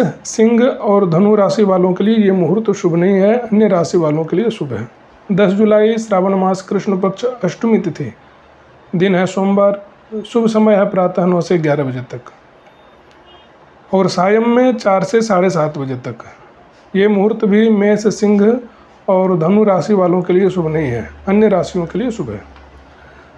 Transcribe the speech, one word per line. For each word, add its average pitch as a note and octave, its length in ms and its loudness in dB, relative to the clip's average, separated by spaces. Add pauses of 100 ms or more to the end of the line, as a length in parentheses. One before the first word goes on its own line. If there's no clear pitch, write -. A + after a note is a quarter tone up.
(240)
सिंह A3+ 440 2
और G3+ 420 0
धनु G3+ 260 2
राशि G3 280 2
वालों F#3 300 2
के F#3 100 -2
लिए A3 120 2
ये G3+ 160 2
मुहूर्त F#3+ 400 0
शुभ F3 240 -2
नहीं F#3 200 2
है, G3+ 220 2
अन्य A3 300 0
राशि F#3 300 0
वालों D#3 280 0
के E3+ 100 -6
लिए A3 140 0
शुभ D#3 240 -8
है। A2 240 -12 (340)
दस F#3+ 200 2
जुलाई, G#3+ 460 2
श्रावण G3 380 -2
मास, F#3 260 -2
कृष्ण G3 380 -4
पक्ष, F#3+ 260 -4
अष्टमी A3+ 540 -2
तिथि, D3 340 -8 (840)
दिन F#3 200 0
है F3+ 100 0
सोमवार। G3+ 600 0 (400)
शुभ A3+ 220 0
समय A3 280 2
है G3 140 2
प्रातः F3+ 360 -2
नौ F3+ 160 0
से F3+ 160 0
ग्यारह D3 260 0
बजे B2+ 180 -6
तक B2 200 -14 (1700)
और F#3+ 140 2
सायं G3 320 0
में A#3+ 340 2
चार G3 300 0
से A3+ 180 0
साढ़े F#3+ 280 0
सात D#3 280 -4
बजे C3 180 -6
तक। A#2+ 200 -10 (800)
ये G3 120 2
मुहूर्त G#3+ 380 0
भी G#3+ 240 4
मेष, G#3 380 2
सिंह G#3 520 2 (500)
और F#3 280 2
धनु F#3+ 260 2
राशि G3 300 2
वालों F3+ 280 2
के F3+ 120 -2
लिए F#3 160 4
शुभ F3 180 -4
नहीं D#3 200 -2
है, A#2 220 -6 (180)
अन्य G#3 200 2
राशियों F3+ 380 -2
के F3+ 140 -6
लिए A#3+ 120 -4
शुभ E3 180 -8
है। G2+ 140 -12 (960)